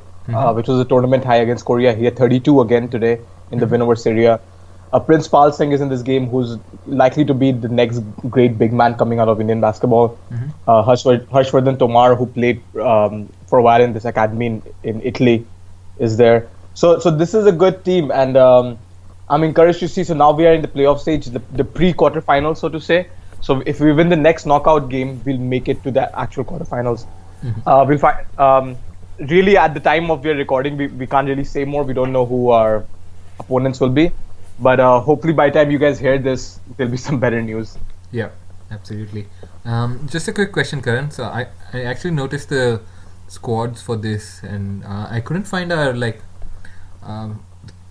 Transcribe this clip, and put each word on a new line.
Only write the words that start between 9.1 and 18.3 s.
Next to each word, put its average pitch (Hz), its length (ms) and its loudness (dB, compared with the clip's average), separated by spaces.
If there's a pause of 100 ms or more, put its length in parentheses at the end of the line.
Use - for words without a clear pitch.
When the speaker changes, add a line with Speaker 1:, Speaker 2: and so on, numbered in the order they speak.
Speaker 2:
out 110 80 4
of 110 120 0
Indian 110 200 -2
basketball. 117 580 2 (120)
Speaker 1:
Mm-hmm. 120 180 -8 (180)
Speaker 2:
Uh, 113 160 4
Harshwar-, 123 440 2
Harshvardhan 131 520 0
Tomar, 123 360 6
who 120 120 0
played, 120 360 -2 (140)
um, 107 540 0 (160)
for 131 120 2
a 117 40 6
while 120 200 6
in 120 100 2
this 107 140 -8
academy 110 400 -2
in, 110 160 -6 (220)
in 113 180 -6
Italy, 120 440 0 (520)
is 113 200 -2
there. 117 300 4 (260)
So, 170 240 4
so 170 120 2
this 165 240 0
is 208 120 2
a 202 60 6
good 160 320 0
team, 180 260 0
and, 131 280 0